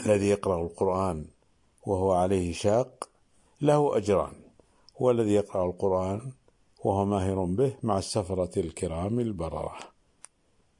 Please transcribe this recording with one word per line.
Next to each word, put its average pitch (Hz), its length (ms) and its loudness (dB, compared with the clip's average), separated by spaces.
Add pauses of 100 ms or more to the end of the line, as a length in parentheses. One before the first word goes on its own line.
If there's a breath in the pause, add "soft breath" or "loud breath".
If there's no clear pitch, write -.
الذي 101 200 4
يقرأ 98 360 0
القرآن 92 640 -2 (600)
وهو 95 260 2
عليه 90 400 2
شاق 110 580 -2 (500 soft breath)
له 147 360 4
أجران، 98 380 2 (600 soft breath)
والذي 117 380 2
يقرأ 101 340 0
القرآن 95 680 -2 (520)
وهو 98 200 2
ماهر 95 400 0
به 104 380 0
مع 104 160 0
السفرة 92 600 -2
الكرام 90 600 -4
البررة. 82 580 -6 (1000)